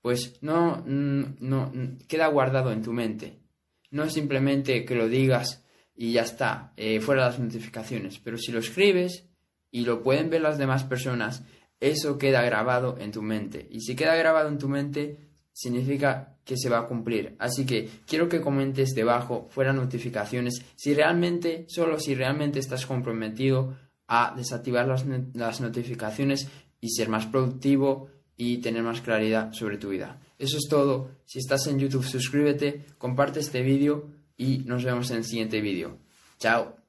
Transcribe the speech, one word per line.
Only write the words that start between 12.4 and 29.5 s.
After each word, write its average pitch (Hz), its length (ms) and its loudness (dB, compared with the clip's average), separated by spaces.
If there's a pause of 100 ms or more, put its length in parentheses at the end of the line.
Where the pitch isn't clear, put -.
grabado 123 580 0
en 104 120 -8
tu 107 100 -8
mente. 107 500 -6
Y 113 100 -10
si 120 140 -6
queda 156 200 2
grabado 160 340 4
en 147 80 -2
tu 135 100 -4
mente, 143 600 -4 (240)
significa 131 920 -2
que 131 140 -6
se 127 120 -2
va 117 100 4
a 117 80 -2
cumplir. 113 520 -4
Así 127 260 -2
que 117 240 -2 (160)
quiero 160 220 2
que 170 140 0
comentes 135 540 0
debajo, 120 540 0
fuera 135 220 2
notificaciones, 120 880 -2 (140)
si 143 180 0
realmente, 170 760 2
solo 165 300 0
si 139 160 -2
realmente 139 440 0
estás 131 260 -4
comprometido 127 880 0 (320)
a 120 280 2
desactivar 123 520 0
las 131 180 0
ne-, 127 280 -2
las 117 280 -4
notificaciones 120 840 -2 (320)
y 117 100 -6
ser 113 200 0
más 110 160 0
productivo 135 840 2 (280)
y 120 200 -2
tener 117 260 -2
más 117 180 -4
claridad 110 520 0